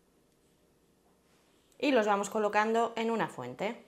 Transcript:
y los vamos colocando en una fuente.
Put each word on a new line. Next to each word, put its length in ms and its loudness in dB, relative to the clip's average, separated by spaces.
y 140 2
los 140 4
vamos 240 0
colocando 640 0
en 140 -2
una 200 -2
fuente. 580 -8